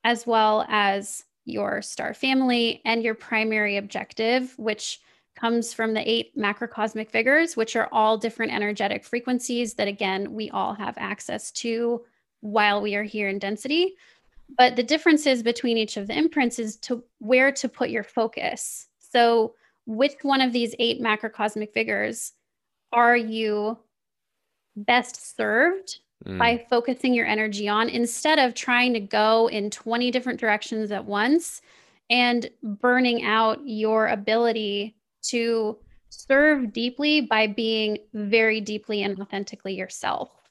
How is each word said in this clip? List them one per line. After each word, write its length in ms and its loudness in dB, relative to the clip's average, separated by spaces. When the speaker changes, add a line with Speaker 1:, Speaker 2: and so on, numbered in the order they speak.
Speaker 1:
as 220 0
well 440 4
as 560 0
your 380 -4
star 320 -8
family 720 2
and 180 0
your 120 -2
primary 640 -2
objective, 800 -2
which 420 -6
comes 380 0
from 200 -2
the 160 -2
eight 280 -2
macrocosmic 720 -4
vigors, 460 2
which 180 -2
are 160 0
all 260 4
different 360 -4
energetic 500 -2
frequencies 680 -4
that, 160 -2
again, 440 -4
we 180 -8
all 220 -4
have 240 -8
access 540 -8
to 500 -4
while 420 2
we 140 -2
are 80 -2
here 240 -4
in 120 -2
density. 560 -2
But 200 6
the 60 0
differences 600 2
between 340 0
each 200 -2
of 100 -6
the 100 -4
imprints 420 2
is 180 -6
to 260 -6
where 320 4
to 160 -4
put 220 -4
your 140 -4
focus. 840 -4
So 560 2
which 360 0
one 180 2
of 140 2
these 260 0
eight 220 0
macrocosmic 720 -4
vigors 580 -4
are 240 6
you 600 -2
best 600 -2
served 640 0
Speaker 2:
Mm. 140 -8
Speaker 1:
by 300 2
focusing 440 0
your 120 2
energy 420 -2
on, 220 2
instead 500 0
of 140 4
trying 400 2
to 80 0
go 460 4
in 220 -2
twenty 420 -2
different 280 -4
directions 520 -2
at 140 -6
once 560 0
and 400 2
burning 600 2
out 440 2
your 400 0
ability 880 0
to 540 -2
serve 600 2
deeply 500 0
by 260 2
being 500 -2
very 480 2
deeply 420 -6
and 160 -4
authentically 560 -8
yourself? 560 -6